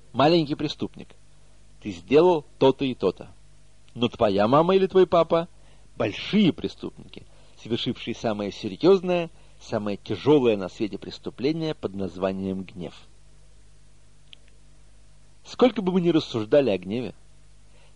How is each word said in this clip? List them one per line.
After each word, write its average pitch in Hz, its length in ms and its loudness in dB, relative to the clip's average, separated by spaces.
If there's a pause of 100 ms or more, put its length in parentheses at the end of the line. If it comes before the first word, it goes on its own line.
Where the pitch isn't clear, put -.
(120)
маленький 151 440 2
преступник, - 580 -10 (640)
ты 104 120 -10
сделал 143 520 4 (140)
то-то 135 260 4
и 127 100 -4
то-то. - 360 -4 (640)
Но 117 140 0
твоя 104 400 2
мама 165 260 4
или 190 120 2
твой 185 200 4
папа — 165 420 0 (480)
большие 143 560 0
преступники, - 720 -12 (380)
совершившие 117 520 -6
самое 104 360 -4
серьезное, 175 800 0 (300)
самое 104 360 -6
тяжелое 120 600 2
на 95 120 -6
свете 101 300 -8
преступление 151 760 -6
под 98 200 -8
названием 95 720 -6
гнев". 87 300 -14 (2500)
Сколько - 360 2
бы 185 120 -2
мы 185 80 2
ни 170 100 2
рассуждали 135 600 2
о 95 80 0
гневе, 98 360 -8 (800)